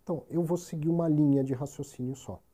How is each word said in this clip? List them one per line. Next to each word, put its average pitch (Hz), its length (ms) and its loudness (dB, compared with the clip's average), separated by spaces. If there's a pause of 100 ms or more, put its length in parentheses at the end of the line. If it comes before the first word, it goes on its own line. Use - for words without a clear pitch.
Então, 165 280 -6
eu 165 120 0
vou 170 160 0
seguir 165 320 -4
uma 170 180 2
linha 147 360 4
de 135 100 -2
raciocínio 131 640 -8
só - 260 -14 (120)